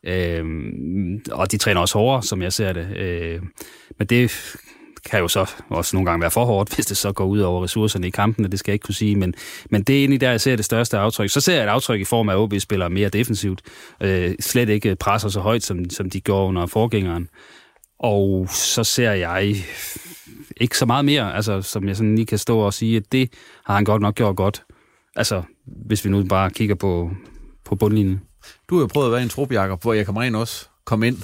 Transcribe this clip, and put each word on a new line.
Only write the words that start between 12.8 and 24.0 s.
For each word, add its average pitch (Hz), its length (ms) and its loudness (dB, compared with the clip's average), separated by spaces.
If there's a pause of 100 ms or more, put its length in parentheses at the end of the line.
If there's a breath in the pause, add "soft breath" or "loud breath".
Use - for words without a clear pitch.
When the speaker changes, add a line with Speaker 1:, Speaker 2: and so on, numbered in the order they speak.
Speaker 1:
mere 95 220 0
defensivt, 101 520 -2 (400 loud breath)
øh, 92 380 0
slet 120 300 0
ikke 104 260 2
presser 101 340 0
så 95 100 -2
højt, 107 240 0
som, 90 260 -4
som 92 200 -6
de 95 120 -6
gjorde 98 260 2
under 90 180 0
forgængeren. 95 640 0 (680 loud breath)
Og 98 520 2
så - 320 -2
ser 117 280 2
jeg 95 440 0 (1040 loud breath)
ikke 123 200 0
så 135 80 2
meget 131 200 2
mere, 139 300 2
altså, 101 260 -2
som 98 260 -4
jeg 98 80 -2
sådan 107 200 2
lige 110 100 2
kan 107 120 -2
stå 113 220 2
og 101 140 2
sige, 113 240 0
at 104 140 -2
det 131 180 2 (360 loud breath)
har 98 100 0
han 104 80 4
godt 104 180 4